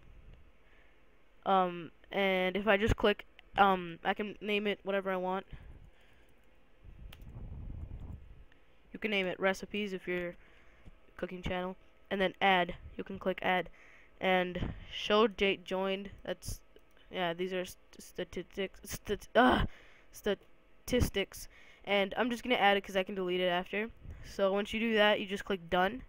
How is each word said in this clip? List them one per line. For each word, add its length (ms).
Um, 460
and 440
if 120
I 80
just 180
click, 320
um, 460
I 100
can 260
name 280
it 160
whatever 260
I 60
want. 280
You 80
can 100
name 160
it 140
recipes 520
if 140
you're 300
cooking 260
channel. 320
And 80
then 200
add. 340
You 60
can 160
click 240
add. 260
And 520
show 320
date 380
joined. 460
That's, 360
yeah, 240
these 180
are 120
st-, 120
statistics. 840
Stat-, 500
uh, 300
statistics. 1400
And 320
I'm 140
just 140
gonna 100
add 220
it 60
'cause 140
I 60
can 140
delete 240
it 80
after. 400
So 280
once 200
you 60
do 160
that, 240
you 80
just 180
click 240
done. 400